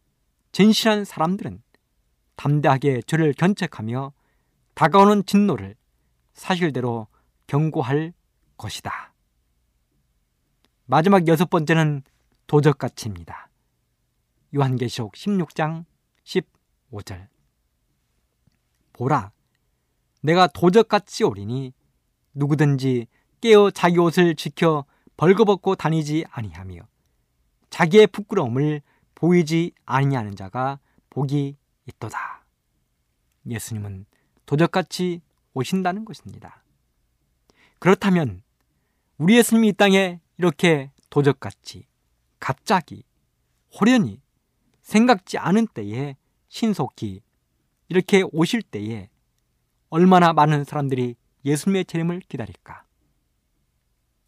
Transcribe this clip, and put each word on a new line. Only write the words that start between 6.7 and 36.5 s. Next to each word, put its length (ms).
경고할 640
것이다. 560
마지막 400
여섯 240
번째는 520
도적같이입니다. 1040
요한계시록 640
십육 380
장 300
십오 800
절. 260
"보라, 400
내가 260
도적같이 800
오리니 480
누구든지 720
깨어 300
자기 280
옷을 360
지켜 500
벌거벗고 600
다니지 540
아니하며 500
자기의 380
부끄러움을 720
보이지 580
아니하는 500
자가 420
복이 480
있도다." 580
예수님은 580
도적같이 800
오신다는 500
것입니다. 580